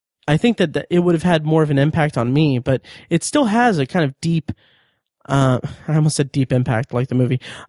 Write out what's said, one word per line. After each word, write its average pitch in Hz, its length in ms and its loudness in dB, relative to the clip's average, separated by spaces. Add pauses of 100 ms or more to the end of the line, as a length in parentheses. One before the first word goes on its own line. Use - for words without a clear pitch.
(260)
I 147 100 2
think 233 220 0
that, 170 160 0
that 147 160 -4
it 175 100 2
would 175 140 2
have 160 80 -2
had 165 220 0
more 156 180 2
of 151 80 0
an 139 80 2
impact 151 380 0
on 120 160 -2
me, 143 260 2
but 127 240 -2 (260)
it 170 160 -2
still 294 220 0
has 220 320 2
a 135 80 0
kind 170 180 -2
of 131 160 -4
deep, 165 320 -2 (760)
uh, 135 320 2 (280)
I 151 80 0
almost 151 200 2
said 139 160 -2
Deep 139 200 -2
Impact, 127 420 -2
like 123 140 -2
the 131 60 -4
movie. 127 260 0 (280)